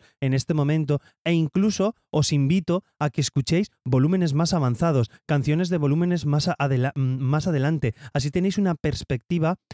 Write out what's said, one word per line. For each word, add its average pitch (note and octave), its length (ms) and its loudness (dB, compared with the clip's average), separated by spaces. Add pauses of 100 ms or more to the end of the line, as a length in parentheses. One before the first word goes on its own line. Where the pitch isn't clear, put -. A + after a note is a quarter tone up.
(220)
en C3 120 0
este C3+ 200 -2
momento D3 480 0 (240)
e E3+ 80 0
incluso F#3+ 640 0 (140)
os D3+ 220 0
invito E3 540 0 (140)
a D3+ 100 0
que - 100 -4
escuchéis D#3+ 500 0 (140)
volúmenes D3 500 2
más D#3 200 0
avanzados, C3+ 580 0 (140)
canciones D3+ 420 0
de F3 100 -2
volúmenes D#3+ 480 0
más D3 220 0
a-, F3 100 -2
adela-, C3+ 380 0
más C3+ 520 0
adelante. C#3+ 480 0 (180)
Así C#3+ 180 -2
tenéis F#3 260 0
una F#3 180 0
perspectiva D#3+ 840 -2 (160)